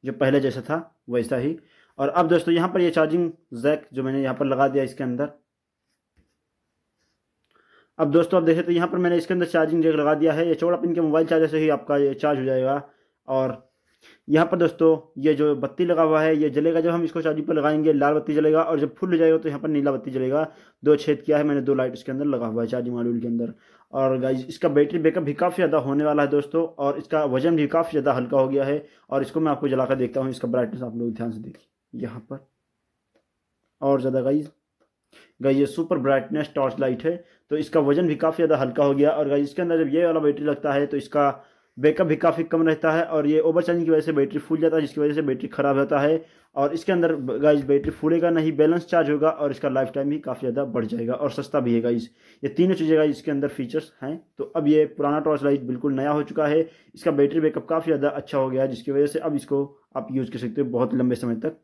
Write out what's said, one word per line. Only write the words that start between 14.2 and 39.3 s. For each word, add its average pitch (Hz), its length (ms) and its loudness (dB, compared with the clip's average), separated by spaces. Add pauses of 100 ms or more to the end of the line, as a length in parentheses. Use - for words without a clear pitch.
यहाँ 160 180 4
पर 175 120 -2
दोस्तों 165 400 2 (220)
ये 151 160 2
जो 147 220 2
बत्ती 139 280 -4
लगा 165 180 2
हुआ 156 180 2
है 160 160 2
ये 151 120 2
जलेगा, 160 320 0
जब 170 80 0
हम 170 140 -2
इसको 160 180 -4
चार्जिंग 156 260 -2
पर 160 60 -2
लगाएंगे 151 400 2
लाल 143 200 2
बत्ती 151 200 -2
जलेगा 156 300 4
और 156 160 0
जब 143 160 -2
फुल 185 160 -4
हो 165 60 2
जाएगा 160 200 4
तो 160 120 -2
यहाँ 143 120 -6
पर 156 80 -4
नीला 143 220 0
बत्ती 131 200 -6
जलेगा। 131 340 -2 (380)
दो 147 140 6
छेद 147 240 -2
किया 151 160 2
है 147 60 2
मैंने, 143 180 0
दो 135 140 0
लाइट 131 180 -2
इसके 120 180 -12
अंदर 139 160 -4
लगा 120 200 -2
हुआ 113 140 -4
है 113 80 -2
चार्जिंग 123 260 -4
मॉड्यूल 120 240 -2
के 117 80 -6
अंदर। 117 260 -4 (400)
और 135 260 0
गाइस 131 280 -2
इसका - 220 -2
बैटरी 147 300 2
बैकअप 160 240 0
भी 143 120 -4
काफ़ी - 200 -2
ज़्यादा 160 240 0
होने 139 240 -2
वाला 147 200 2
है 135 60 0
दोस्तों, 147 360 0
और 143 320 -4
इसका 156 280 -2
वजन 139 300 2
भी 147 140 0
काफ़ी 165 220 0
ज़्यादा 143 220 0
हल्का 123 260 0
हो 131 80 2
गया 139 160 -2
है। 143 220 -4 (240)
और 135 120 -2
इसको 156 180 -4
मैं 156 120 0
आपको 139 160 -2
जला 131 180 0
कर 135 120 0
देखता 127 240 -2
हूँ, 131 80 -2
इसका 123 180 -6
ब्राइटनेस 120 360 -2
आप 117 140 -10
लोग 117 160 -4
ध्यान 113 180 -6
से 113 80 -10
देखिए - 280 -18 (260)
यहाँ 117 300 -10
पर 135 240 -16 (1300)
और 139 200 2
ज़्यादा 131 200 0
गाइस। 147 280 0 (880)
गाइस 135 180 2
ये 143 100 4
सुपर 165 320 -4
ब्राइटनेस 139 560 -2
टॉर्च 135 240 -2
लाइट 127 240 -2
है, 165 120 -2 (360)
तो 147 60 -2
इसका 151 240 0
वजन 147 260 2
भी 151 100 0
काफ़ी 160 200 0
ज़्यादा 156 200 4
हल्का 131 260 0
हो 139 120 2
गया। 143 160 4
और 147 180 -2
गाइस 143 140 2